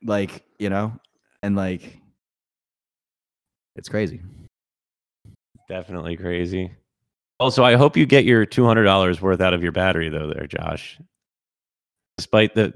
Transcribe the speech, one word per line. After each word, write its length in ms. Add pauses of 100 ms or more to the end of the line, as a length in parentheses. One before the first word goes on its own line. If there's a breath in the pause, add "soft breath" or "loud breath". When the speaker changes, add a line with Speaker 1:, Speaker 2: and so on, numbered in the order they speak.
Speaker 1:
Like, 400 (160)
you 100
know, 240 (500)
and, 120
like, 440 (1800)
it's 140
crazy. 320 (1500)
Speaker 2:
Definitely 500
crazy. 540 (680)
Also, 240
I 120
hope 200
you 100
get 200
your 200
two 200
hundred 200
dollars 360
worth 200
out 120
of 80
your 100
battery, 380
though, 240
there, 140
Josh. 500 (1200)
Despite 380
the, 200